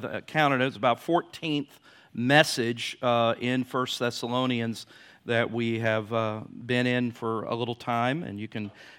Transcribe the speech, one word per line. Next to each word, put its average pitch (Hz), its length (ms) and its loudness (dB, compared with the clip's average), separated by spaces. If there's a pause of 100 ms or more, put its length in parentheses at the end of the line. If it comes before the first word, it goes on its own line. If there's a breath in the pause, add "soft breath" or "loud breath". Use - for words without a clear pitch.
(160)
I 104 60 -8
counted 139 400 2
it, 131 40 4
it's 107 120 -4
about 117 220 2
fourteenth 165 800 -2 (320 soft breath)
message, 123 920 2
uh, 117 360 4
in 123 260 0
First 127 340 -2
Thessalonians 120 880 -2 (400 soft breath)
that 117 240 2
we 113 260 0
have, 110 340 0
uh, 110 280 0 (260)
been 123 220 2
in 123 240 2
for 113 320 -4
a - 100 -4
little 117 220 -2
time, 123 480 -2
and 101 160 -8
you 107 80 -8
can 107 240 -8 (280 loud breath)